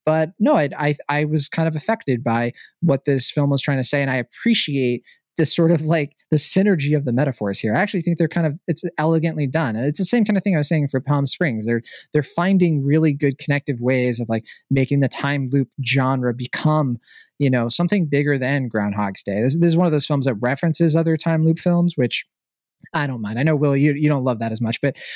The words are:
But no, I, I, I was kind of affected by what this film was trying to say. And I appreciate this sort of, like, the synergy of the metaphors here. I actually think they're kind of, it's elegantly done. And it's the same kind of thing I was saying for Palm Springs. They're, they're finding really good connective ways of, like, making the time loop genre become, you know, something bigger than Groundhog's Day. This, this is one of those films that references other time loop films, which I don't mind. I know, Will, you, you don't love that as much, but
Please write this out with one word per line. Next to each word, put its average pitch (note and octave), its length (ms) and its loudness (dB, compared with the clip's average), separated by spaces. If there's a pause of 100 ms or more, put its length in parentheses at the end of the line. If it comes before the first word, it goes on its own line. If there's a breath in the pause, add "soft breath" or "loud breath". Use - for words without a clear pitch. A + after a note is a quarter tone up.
But D#3+ 320 0
no, C#4+ 160 4
I, D#3 240 2
I, D3 180 0 (140)
I D3 160 0
was D3+ 220 0
kind E3 200 0
of D#3 80 -2
affected C#3+ 480 -2
by A#2 300 0 (280 loud breath)
what C#3 240 0
this C3+ 260 0
film C#3+ 180 0
was C#3 120 0
trying C#3 160 -2
to B2+ 60 -2
say. C#3+ 200 0
And C3+ 80 -2
I C3 60 0
appreciate C3+ 840 -2 (340 soft breath)
this D#3+ 200 0
sort E3 160 4
of, D3+ 100 2
like, D#3 300 0 (180)
the D3+ 80 2
synergy D#3 580 2
of C#3+ 100 -2
the B2 60 -2
metaphors A#2+ 480 -2
here. G#2+ 140 -2
I D3 60 2
actually G3+ 220 -2
think E3+ 180 -2
they're E3 80 2
kind E3 180 -2
of, D3 80 -2 (140)
it's E3 160 -4 (160)
elegantly D#3+ 480 0
done. C3 280 -2
And A#2 80 -4
it's D3 140 -2
the F#3+ 80 -2
same A#3 200 2
kind G#3 120 0
of F3+ 60 -2
thing G3 100 0
I D#3 60 2
was D3 100 -2
saying D3+ 200 0
for - 120 -2
Palm C#3+ 240 0
Springs. A#2 400 -2
They're, A#2 160 0 (300 loud breath)
they're D3+ 100 2
finding E3+ 640 2
really D3+ 300 2
good C#3+ 260 -2
connective C#3 420 -2
ways B2 380 0
of, A2+ 100 -4
like, A2+ 140 -2 (260 loud breath)
making C#3 300 2
the C3+ 80 2
time C#3 440 -4
loop C#3 180 0 (140)
genre B2+ 520 0
become, C3 640 -2 (400 loud breath)
you C#3 100 2
know, B2 180 2
something F3 380 0
bigger C#3+ 320 0
than C3 300 -2
Groundhog's G#2 560 -2
Day. G2+ 180 -2
This, C3 160 0
this E3+ 140 4
is E3 40 2
one F3+ 120 4
of D#3 40 2
those D3 140 0
films C#3 220 -2
that A#2 80 0
references D#3 600 0
other E3 220 2
time D#3+ 260 0
loop D#3+ 140 2
films, F3 400 0
which - 300 -2 (680)
I D3 140 -2
don't B2 140 -8
mind. A2 180 -6
I C#3 40 2
know, D#3 120 4
Will, C#3 200 2
you, C#3+ 180 4
you D3 160 0
don't C#3 140 0
love B2 140 0
that A2+ 140 -4
as A2 100 -6
much, A#2 200 -2
but C#3+ 140 -2 (200 loud breath)